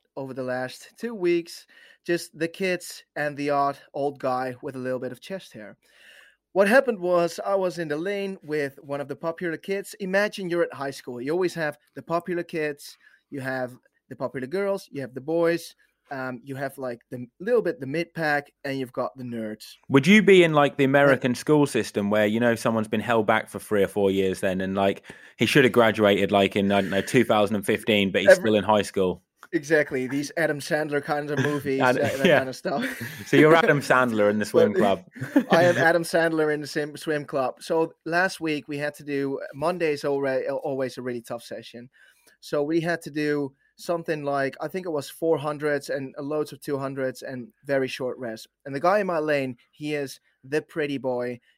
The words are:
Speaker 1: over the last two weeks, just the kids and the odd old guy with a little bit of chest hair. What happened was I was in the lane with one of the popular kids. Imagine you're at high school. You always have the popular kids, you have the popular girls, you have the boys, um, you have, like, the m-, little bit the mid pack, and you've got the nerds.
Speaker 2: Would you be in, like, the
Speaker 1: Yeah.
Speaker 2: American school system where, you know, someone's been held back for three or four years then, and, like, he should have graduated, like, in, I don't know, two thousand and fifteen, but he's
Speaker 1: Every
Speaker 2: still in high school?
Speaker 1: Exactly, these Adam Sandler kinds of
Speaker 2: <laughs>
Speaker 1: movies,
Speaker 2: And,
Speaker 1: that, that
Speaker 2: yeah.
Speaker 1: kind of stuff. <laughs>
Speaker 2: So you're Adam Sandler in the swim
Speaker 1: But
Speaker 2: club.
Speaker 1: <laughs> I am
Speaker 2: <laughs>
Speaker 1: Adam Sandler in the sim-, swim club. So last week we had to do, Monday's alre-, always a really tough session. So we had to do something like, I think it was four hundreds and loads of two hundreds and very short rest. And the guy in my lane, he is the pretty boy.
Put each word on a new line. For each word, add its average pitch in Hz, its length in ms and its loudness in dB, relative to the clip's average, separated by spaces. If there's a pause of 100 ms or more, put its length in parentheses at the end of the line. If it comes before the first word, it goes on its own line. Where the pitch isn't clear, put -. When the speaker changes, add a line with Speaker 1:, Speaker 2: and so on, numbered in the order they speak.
(160)
Speaker 1:
over 135 160 -10
the 127 120 -10
last 127 520 -8
two 233 180 -8
weeks, 175 520 -2 (380)
just 170 340 -6
the 160 100 -2
kids 180 540 -6 (140)
and 147 200 -4
the 143 140 -4
odd 143 280 0 (160)
old 143 260 -4
guy 127 420 -2
with 131 140 -10
a - 20 -12
little 127 200 -4
bit 123 140 -8
of - 80 -18
chest - 340 -14
hair. 104 220 -18 (760)
What 196 160 4
happened 247 320 4
was 175 460 0
I 196 80 0
was 180 240 -2
in 165 100 -6
the 147 80 -4
lane 196 460 -6
with 147 400 -4
one 143 180 -8
of 135 80 -10
the 139 80 -8
popular 165 400 -6
kids. 196 440 -8
Imagine 196 500 -2
you're 170 140 2
at 165 100 -6
high 139 160 -8
school. 123 320 -12
You 139 100 -4
always 180 220 -2
have 156 240 -4 (160)
the 139 80 -16
popular 170 400 -4
kids, 151 560 -6 (320)
you 143 100 -10
have 131 320 -6 (380)
the 135 60 -16
popular 131 300 -8
girls, 196 460 -4
you 139 80 -10
have 131 140 -10
the 131 80 -12
boys, 165 520 -2 (360)
um, 131 340 -8
you 139 120 -10
have, 135 200 -8
like, 127 320 -10
the 131 80 -12
m-, 120 140 -12 (100)
little 220 220 0
bit 160 180 -4
the 131 60 -10
mid 165 260 -6
pack, 147 400 -2 (120)
and 135 140 -6
you've 127 140 -8
got 123 240 -6
the 127 80 -14
nerds. 113 520 -10 (120)
Speaker 2:
Would 135 180 6
you 208 160 8
be 190 200 10
in, 165 100 4
like, 143 240 4
the 139 60 2
Speaker 1:
Yeah. 131 80 6
Speaker 2:
American 135 440 6
school 151 320 4
system 104 440 -2
where, 107 160 4
you 107 120 2
know, 120 160 4
someone's 110 340 -2
been 110 120 -2
held 113 260 2
back 110 220 2
for 101 100 -10
three 101 240 0
or 92 60 2
four 98 220 2
years 95 300 0
then, 95 200 0
and, 95 140 -4
like, 98 300 0 (340)
he 120 80 2
should 139 180 6
have 117 80 4
graduated, 104 580 4
like, 101 240 4
in, 98 160 2
I 98 120 4
don't 82 80 -2
know, 98 100 0
two 120 240 2
thousand 107 320 2
and 98 80 -4
fifteen, 101 480 2
but 98 80 0
he's 101 120 8
Speaker 1:
Every 180 100 4
Speaker 2:
still 107 140 2
in 98 80 2
high 104 180 4
school? 92 400 -2 (320)
Speaker 1:
Exactly, 147 520 0
these 139 300 -6
Adam 151 240 -2
Sandler 151 420 -4
kinds 147 280 -4
of 143 80 -4
Speaker 2:
<laughs> 135 40 0
Speaker 1:
movies, 143 380 -2
Speaker 2:
And, 127 160 2
Speaker 1:
that, 113 220 -2
that 185 80 2
Speaker 2:
yeah. 151 120 6
Speaker 1:
kind 131 120 -2
of 127 60 -10
stuff. 185 280 -4
<laughs> 117 420 -10
Speaker 2:
So 139 120 2
you're 156 160 8
Adam 160 260 4
Sandler 120 500 4
in 107 80 2
the 104 60 0
swim 107 300 4
Speaker 1:
But - 40 -4
Speaker 2:
club. 98 260 2 (240)
Speaker 1:
<laughs> - 220 0
I 175 140 6
am 175 120 4
Speaker 2:
<laughs> - 20 -4
Speaker 1:
Adam 170 240 4
Sandler 165 500 0
in 147 80 -4
the 147 60 -10
sim-, 147 320 -6
swim 151 260 -4
club. 131 380 -4
So 165 320 -2 (100)
last 180 360 0
week 151 280 -4
we 147 80 -8
had 147 200 -6
to 151 80 -20
do, 139 360 -4 (140)
Monday's 156 480 -2
alre-, 139 480 -2 (120)
always 131 360 -4
a 123 40 -10
really 123 200 -8
tough 120 200 -12
session. 117 460 -16 (520)
So 147 220 -2
we 165 180 0
had 165 220 -2
to 156 80 -12
do 147 440 -2 (220)
something 165 460 -6
like, 139 380 -2
I 156 80 -6
think 180 180 -8
it 175 40 -6
was 147 200 -4
four 165 280 0
hundreds 147 520 -4
and 135 280 -6
loads 151 340 -4
of 135 80 -18
two 143 180 -4
hundreds 135 440 -6
and 127 260 -12 (160)
very 135 240 0
short 127 300 -6
rest. 113 280 -10 (180)
And 139 100 -10
the 139 60 -6
guy 196 200 4
in 190 60 -2
my 175 120 -2
lane, 143 380 -2 (140)
he 151 240 -8
is 143 260 -6 (240)
the 147 180 -4
pretty 147 360 -6
boy. 123 420 -4 (180)